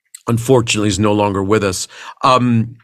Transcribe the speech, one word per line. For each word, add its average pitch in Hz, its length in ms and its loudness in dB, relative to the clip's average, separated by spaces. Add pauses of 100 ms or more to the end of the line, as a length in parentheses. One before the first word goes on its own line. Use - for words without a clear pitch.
(280)
unfortunately, 117 600 0
he's 92 100 -2
no 104 140 2
longer 104 300 0
with 101 220 0
us. 92 240 -6 (340)
Um, 123 600 0